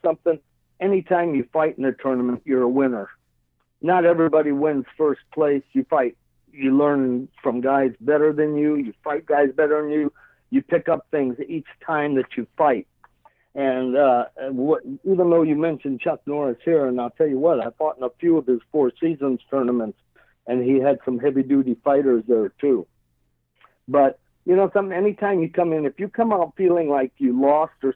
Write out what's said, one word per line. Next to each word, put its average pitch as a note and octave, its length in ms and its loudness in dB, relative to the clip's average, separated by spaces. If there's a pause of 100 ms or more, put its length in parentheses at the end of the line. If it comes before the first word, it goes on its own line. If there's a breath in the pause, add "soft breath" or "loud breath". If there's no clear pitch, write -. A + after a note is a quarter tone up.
something, D#3+ 360 -2 (400)
anytime F3+ 560 0
you B2+ 180 -2
fight D#3+ 240 0
in C3 80 -4
a B2+ 80 0
tournament, B2 520 -4
you're C3 180 0
a A#2+ 40 2
winner. B2+ 420 -2 (720)
Not F3 260 2
everybody D#3 460 2
wins C#3+ 340 -2 (120)
first D3+ 240 0 (100)
place. C#3+ 300 0 (120)
You C4 140 0
fight, B2+ 300 0 (340)
you C3+ 240 0
learn C3+ 520 2 (160)
from B2 180 -2
guys C3+ 300 0 (100)
better D3 320 2
than D3+ 240 -2
you, D3+ 180 0
you B2+ 180 -4 (100)
fight D3+ 240 -6
guys C#3+ 280 2
better D3+ 280 2
than D3 80 -6
you, D3+ 200 -2 (380 soft breath)
you C3+ 140 0
pick E3+ 260 -2
up D#3+ 220 -2
things C3+ 260 -2 (100)
each D#3+ 200 -8 (180)
time D3 300 -2
that C3 200 -2
you A#2 120 -6 (100)
fight. C#3 300 2 (640 soft breath)
And, B2+ 440 -2
uh, C3 280 4 (240)
what, C#3 320 -2 (220)
even F3+ 260 2
though E3 120 4
you D3+ 140 2
mentioned D3 440 -4
Chuck D#3 260 -6
Norris C#3+ 380 -4
here, D3+ 220 2
and B2 160 -2
I'll A#2+ 80 -6
tell D#3 180 -2
you C3+ 100 -2
what, D3+ 220 2
I A2+ 180 -6
fought D#3 200 -4
in B2+ 60 -8
a B2 140 -6
few E3+ 200 2
of C3+ 100 -2
his B2 140 0 (100)
Four C#3 200 2 (100)
Seasons C#3 480 -2
tournaments, B2 480 -2 (500 soft breath)
and B2 160 -2
he C3 160 2
had C3+ 240 2
some B2+ 160 -4
heavy-duty C3+ 640 0
fighters C#3 460 2
there, A2 200 2 (120)
too. B2+ 260 0 (1000 soft breath)
But, C#3 300 2 (260)
you F3+ 100 2
know F#3+ 180 2
something, F#3+ 240 -2
anytime G3+ 440 -2
you E3 80 -4
come E3+ 240 -2
in, D3+ 120 -2
if C#3 140 -6
you G3 80 -6
come A3+ 240 -2
out F3 240 -2
feeling F3 340 2
like C3 280 -2
you B2+ 220 0
lost D3 340 2 (100)
or C3+ 120 0